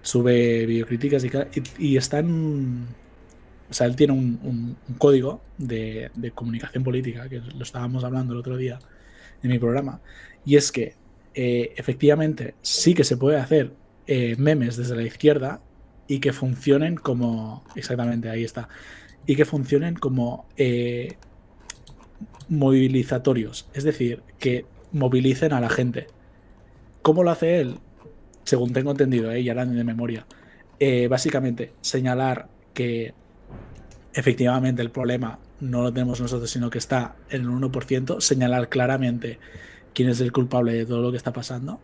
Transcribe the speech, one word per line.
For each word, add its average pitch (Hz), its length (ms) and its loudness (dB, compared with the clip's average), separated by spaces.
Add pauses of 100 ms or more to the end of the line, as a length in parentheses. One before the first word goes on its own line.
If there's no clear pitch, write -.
sube 120 640 4
videocríticas 120 580 0
y 123 60 -4
ca-, 135 180 -4 (320)
y, 143 140 2
y 127 40 4
está 147 220 0
en, 147 640 -2 (840)
o - 40 -12
sea, 123 140 2
él 123 80 0
tiene 139 180 6
un, 127 300 0
un, 120 340 -6 (120)
un 120 60 -8
código 143 460 4 (160)
de, 110 580 -6
de 120 160 -8
comunicación 117 520 -6
política, 127 460 -4
que 123 100 -10
lo 123 240 -12
estábamos 123 400 -6
hablando 127 300 -4
el 120 60 -6
otro 127 180 -6
día 127 220 -6 (640)
en 123 80 0
mi 123 80 2
programa, 127 420 -2 (440)
y 143 120 6
es 139 140 4
que, - 240 -6 (380)
eh, 120 440 -2
efectivamente 147 840 2
sí - 320 4
que 160 100 4
se 123 140 2
puede 139 220 4
hacer, 131 320 2 (360)
eh, 123 300 0
memes 135 400 2
desde 123 180 -4
la 117 80 -2
izquierda 143 580 2 (460)
y 135 120 0
que 135 140 0
funcionen 139 640 2
como, 117 680 -4 (120)
exactamente, 120 540 -4
ahí 117 140 -4
está, 113 260 -8 (560)
y 139 100 4
que 147 100 6
funcionen 147 500 0
como, 127 520 -2 (100)
eh, 120 600 -2 (1300)
movilizatorios, 131 1200 2
es 139 100 -6
decir, 127 400 -2 (160)
que 123 260 -2 (260)
movilicen 131 640 2
a 123 80 2
la 113 80 0
gente. 123 380 -2 (960)
¿Cómo 160 220 4
lo 175 80 4
hace 165 300 2
él? 127 180 -4 (640)
Según 123 300 0
tengo 131 180 0
entendido, 131 400 2
¿eh? 123 100 -2
Y 123 80 -2
ahora 123 160 -2
de 120 180 -2
memoria. 117 420 -4 (540)
Eh, 123 280 4
básicamente, 127 760 -2
señalar 127 680 -2 (240)
que 120 400 -4 (1000)
efectivamente 127 680 2
el 117 100 -4
problema 123 480 -4 (200)
no 123 240 -2
lo 123 100 0
tenemos 123 260 -2
nosotros, 120 300 -4
sino 120 200 -2
que 120 100 -6
está 120 360 -2 (140)
en 131 120 -4
el 123 80 -2
uno 131 220 -2
por 131 140 -6
ciento, 135 340 -2
señalar 123 500 2
claramente 123 720 0 (540)
quién 127 160 2
es 120 120 0
el 117 100 0
culpable 123 420 2
de 113 120 -2
todo 120 160 -2
lo 123 100 0
que 123 60 -4
está 117 160 -6
pasando 127 500 -10